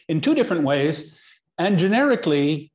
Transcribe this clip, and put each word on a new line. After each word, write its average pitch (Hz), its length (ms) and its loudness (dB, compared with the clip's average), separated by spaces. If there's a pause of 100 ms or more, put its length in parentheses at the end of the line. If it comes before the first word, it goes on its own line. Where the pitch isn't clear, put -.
in 160 120 -2
two 302 160 2
different 180 260 0
ways. 143 560 -2 (400)
And 190 180 0
generically, 165 1000 0